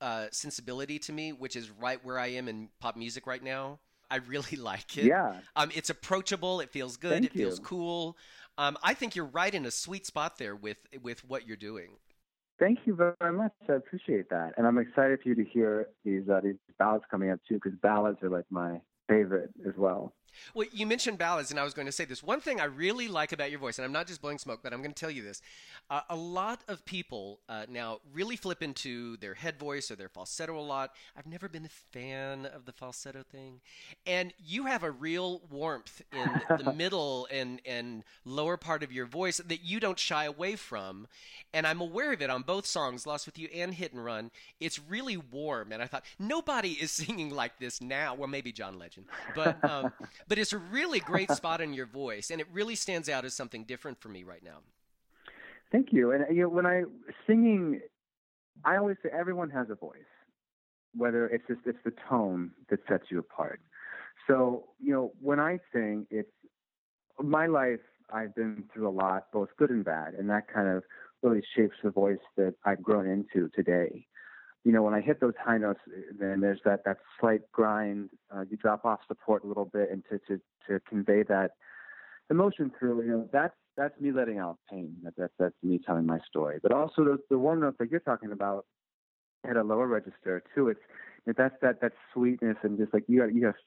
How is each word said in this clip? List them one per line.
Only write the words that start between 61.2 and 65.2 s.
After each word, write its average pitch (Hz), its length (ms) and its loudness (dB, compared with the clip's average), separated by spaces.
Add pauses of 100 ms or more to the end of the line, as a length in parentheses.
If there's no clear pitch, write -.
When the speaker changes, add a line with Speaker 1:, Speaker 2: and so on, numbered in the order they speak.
Speaker 2:
it's 117 200 -2
just, 120 180 -4
it's 120 180 -2
the 113 100 -2 (140)
tone 92 440 0 (180)
that 101 180 2
sets 92 220 2
you 90 100 -2
apart. - 420 -6 (640)
So, 127 420 4 (100)
you 143 120 2
know, 131 280 2
when 143 200 2